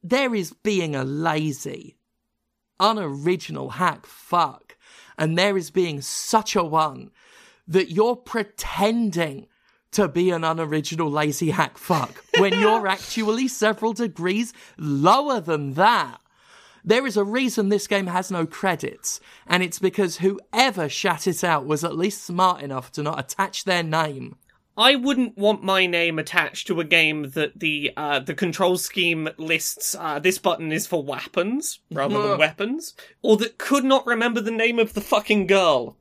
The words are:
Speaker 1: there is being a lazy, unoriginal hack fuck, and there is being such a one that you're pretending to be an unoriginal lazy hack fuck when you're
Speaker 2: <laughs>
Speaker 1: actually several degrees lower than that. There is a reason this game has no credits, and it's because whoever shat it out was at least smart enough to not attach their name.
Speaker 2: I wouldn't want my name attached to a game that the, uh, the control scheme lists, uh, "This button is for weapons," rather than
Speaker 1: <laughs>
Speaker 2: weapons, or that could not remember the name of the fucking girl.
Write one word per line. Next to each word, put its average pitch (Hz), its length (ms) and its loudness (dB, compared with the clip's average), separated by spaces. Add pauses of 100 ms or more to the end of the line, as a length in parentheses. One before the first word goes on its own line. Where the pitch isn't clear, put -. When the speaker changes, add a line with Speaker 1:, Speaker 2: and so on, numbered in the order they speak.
Speaker 1:
there 247 320 0
is 175 160 -4
being 180 420 -2
a 135 80 -2
lazy, 151 920 -4 (800)
unoriginal 160 920 -2
hack 143 360 -2
fuck, - 720 -4 (420)
and 160 180 0
there 196 200 2
is 160 140 -4
being 165 300 0
such - 560 -2
a 180 80 2
one 151 460 -2 (560)
that 175 240 2
you're 214 260 2
pretending 208 1300 -2 (460)
to 196 160 2
be 170 220 2
an 165 140 -2
unoriginal 160 680 -2
lazy 151 400 0
hack 160 260 -2
fuck - 480 -4 (140)
when 196 220 4
you're 214 260 4
Speaker 2:
<laughs> 190 100 0
Speaker 1:
actually 226 520 -2
several 220 440 0
degrees 202 600 -2 (260)
lower 196 640 2
than 147 340 -2
that. 180 460 2 (640)
There 247 240 4
is 208 120 0
a 202 60 4
reason 220 440 0
this 202 180 0
game 196 200 0
has 180 240 -2
no 170 160 -2
credits, - 720 -6 (260)
and 180 160 2
it's 175 160 -6
because 185 400 0
whoever 190 680 0
shat 165 380 -2
it 175 180 -2
out 151 220 0
was 151 180 0
at 170 140 -2
least 196 260 -2
smart 180 380 0
enough 135 300 -8
to 151 100 -8
not 147 180 -4
attach - 440 -6
their 180 180 0
name. 156 540 -4 (420)
Speaker 2:
I 247 160 8
wouldn't 254 420 0
want 202 260 2
my 190 220 2
name 170 340 0
attached 156 500 -2
to 170 120 -2
a 170 40 -2
game 151 480 2
that 151 280 -4
the, 147 380 -4
uh, 147 220 -2
the 135 120 -8
control 180 460 0
scheme 165 580 -2
lists, - 640 -4
uh, 151 220 -4
"This 185 180 0
button 165 340 -2
is 160 140 -4
for 160 160 -2
weapons," 175 800 -6 (100)
rather 190 380 -2
than 196 100 0
Speaker 1:
<laughs> 156 80 4
Speaker 2:
weapons, 226 480 -6 (260)
or 220 180 6
that 220 200 -4
could 277 260 2
not 269 220 4
remember 240 340 0
the 214 100 -4
name 233 280 0
of 220 160 0
the 208 80 -4
fucking 208 460 2
girl. 160 520 2